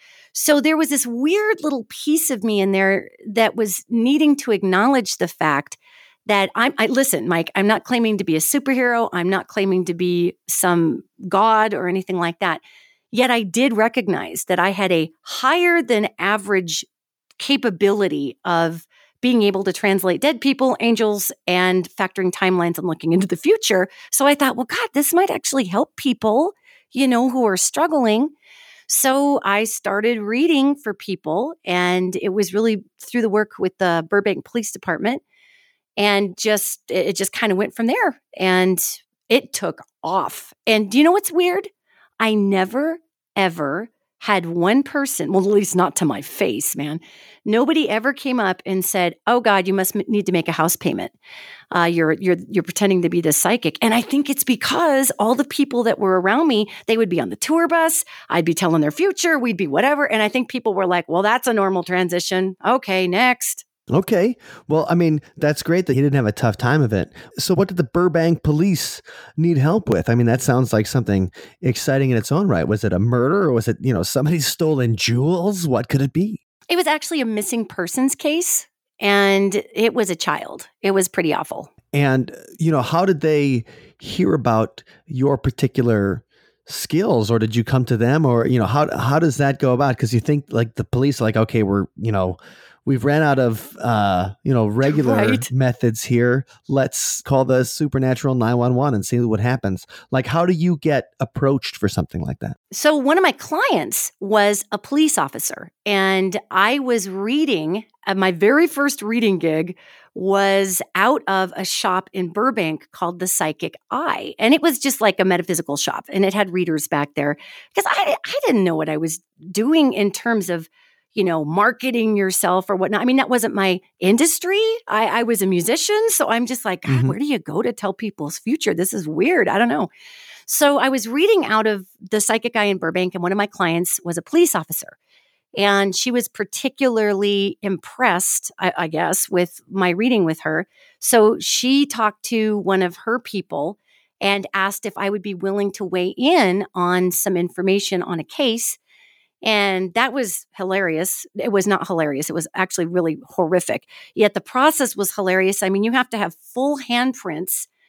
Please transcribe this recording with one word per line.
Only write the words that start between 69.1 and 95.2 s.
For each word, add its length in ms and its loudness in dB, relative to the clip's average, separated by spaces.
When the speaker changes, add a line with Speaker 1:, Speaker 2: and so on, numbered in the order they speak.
Speaker 2:
need 220 2
help 320 2
with? 200 0
I 40 2
mean, 140 4
that 160 2
sounds 280 2
like 140 2
something 460 0
exciting 480 0
in 60 2
its 140 -2
own 160 2
right. 200 2
Was 160 0
it 100 0
a 60 0
murder 460 2
or 60 2
was 160 2
it, 140 0
you 100 0
know, 120 0
somebody 360 0
<laughs> 20 -2
stolen 540 0
jewels? 720 0
What 220 0
could 140 2
it 100 -2
be? 260 -2
Speaker 1:
It 60 0
was 100 2
actually 340 -2
a 60 0
missing 400 -2
persons 480 -2
case, 540 -2
and 560 2
it 220 0
was 160 0
a 40 0
child. 520 -6
It 80 2
was 160 2
pretty 260 -2
awful. 380 -6
Speaker 2:
And, 380 2
you 100 2
know, 140 2
how 220 0
did 160 2
they 440 2
hear 380 0
about 480 0
your 280 0
particular 880 0
skills, 640 0
or 80 4
did 160 0
you 80 2
come 220 2
to 120 0
them, 260 4
or, 220 2
you 140 2
know, 80 2
how, 280 0
how 220 0
does 200 2
that 200 0
go 160 2
about? 240 2
'Cause 160 -2
you 60 4
think, 320 0
like, 240 -2
the 80 -4
police, 360 0
like, 160 0
"Okay, 280 2
we're, 220 0
you 140 -4
know, 260 -2
we've 200 0
ran 160 4
out 180 4
of, 420 -2
uh, 480 2
you 100 0
know, 120 4
regular 500 2
Speaker 1:
Right. 360 0